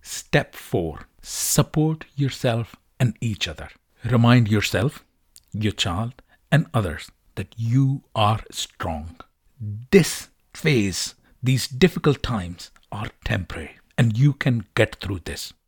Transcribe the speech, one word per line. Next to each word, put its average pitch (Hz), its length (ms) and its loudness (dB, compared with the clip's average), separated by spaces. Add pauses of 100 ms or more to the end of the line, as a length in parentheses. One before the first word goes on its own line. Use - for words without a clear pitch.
Step - 540 -2
four, - 520 -6 (140)
support - 840 -2 (100)
yourself 123 600 -2 (200)
and 123 220 0
each 113 260 -4
other. 80 240 -12 (360)
Remind 117 420 6
yourself, 104 560 0 (480)
your 104 220 -2
child, 110 480 -4 (280)
and 147 240 4
others 90 380 -2 (240)
that - 220 -10
you 135 460 2 (120)
are 107 240 2 (100)
strong. 82 680 -8 (760)
This - 380 4 (240)
phase, 110 600 -2 (280)
these 127 240 0
difficult 151 560 2
times 87 480 -8 (180)
are 104 200 -10 (160)
temporary, 85 520 -6 (200)
and 113 200 4
you 139 140 6
can 120 340 0 (100)
get - 260 2
through 92 240 -6
this. - 280 -10 (140)